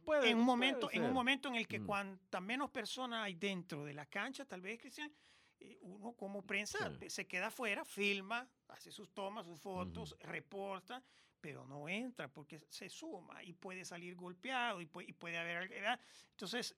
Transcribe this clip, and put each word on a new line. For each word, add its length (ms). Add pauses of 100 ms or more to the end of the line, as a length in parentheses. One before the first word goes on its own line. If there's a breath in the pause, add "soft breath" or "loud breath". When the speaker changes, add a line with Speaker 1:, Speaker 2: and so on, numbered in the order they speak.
Speaker 1:
puede, 260
Speaker 2:
En 80
un 60
Speaker 1:
puede 20
Speaker 2:
momento, 460
en 80
un 80
Speaker 1:
ser. 60
Speaker 2:
momento 340
en 80
el 100
que 140
Speaker 1:
Mm. 60
Speaker 2:
cuanta 540
menos 300
persona 540
hay 100
dentro 500
de 100
la 120
cancha, 380
tal 160
vez, 180
Cristian, 320 (480 soft breath)
eh, 240
uno 300
como 300
prensa 360 (220)
Speaker 1:
Sí. 100
Speaker 2:
se 160
queda 220
afuera, 360
filma, 640 (200)
hace 240
sus 200
tomas, 340
sus 120
fotos, 540
Speaker 1:
Ujú. 180
Speaker 2:
reporta, 720 (380 soft breath)
pero 260
no 220
entra 400
porque 400
se 200
suma 540
y 100
puede 320
salir 300
golpeado 680
y 60
pue-, 220
y 60
puede 240
haber 180
algo, 180
¿verdad? 240 (320 loud breath)
Entonces, 480